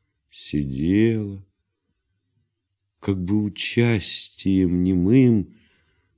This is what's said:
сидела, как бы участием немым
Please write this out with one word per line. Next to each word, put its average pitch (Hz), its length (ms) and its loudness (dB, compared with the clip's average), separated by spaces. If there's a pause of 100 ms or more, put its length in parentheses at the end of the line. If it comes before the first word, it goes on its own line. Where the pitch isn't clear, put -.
(300)
сидела, 95 1160 -2 (1500)
как 95 240 -4
бы 104 200 0
участием 95 1400 0
немым 98 720 2 (640)